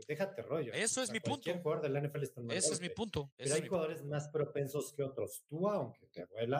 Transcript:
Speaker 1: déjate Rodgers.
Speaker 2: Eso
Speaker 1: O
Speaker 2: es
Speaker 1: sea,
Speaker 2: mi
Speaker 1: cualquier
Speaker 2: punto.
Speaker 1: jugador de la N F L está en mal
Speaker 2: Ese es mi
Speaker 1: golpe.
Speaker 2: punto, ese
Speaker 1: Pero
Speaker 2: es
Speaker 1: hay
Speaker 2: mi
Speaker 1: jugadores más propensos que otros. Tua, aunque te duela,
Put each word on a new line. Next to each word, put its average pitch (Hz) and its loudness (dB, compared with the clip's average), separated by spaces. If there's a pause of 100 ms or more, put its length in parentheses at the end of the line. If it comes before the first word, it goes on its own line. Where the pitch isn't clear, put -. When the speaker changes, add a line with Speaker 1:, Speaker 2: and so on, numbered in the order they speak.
Speaker 1:
déjate 190 -2
Rodgers. 127 0
Speaker 2:
Eso 226 2
Speaker 1:
O - 2
Speaker 2:
es - 0
Speaker 1:
sea, - -2
Speaker 2:
mi 220 0
Speaker 1:
cualquier 180 0
Speaker 2:
punto. 175 -4
Speaker 1:
jugador 147 2
de 147 2
la 139 2
N 147 2
F 151 -4
L 139 0
está - -10
en 120 -6
mal 143 0
Speaker 2:
Ese 185 2
es 170 -4
mi 175 -2
Speaker 1:
golpe. - -6
Speaker 2:
punto, 196 0
ese 139 -10
Speaker 1:
Pero 131 -2
Speaker 2:
es 147 6
Speaker 1:
hay 160 4
Speaker 2:
mi - -6
Speaker 1:
jugadores 160 0
más 147 0
propensos 143 0
que 143 -2
otros. 120 -4
Tua, 185 2
aunque 123 -4
te 85 -10
duela, 117 0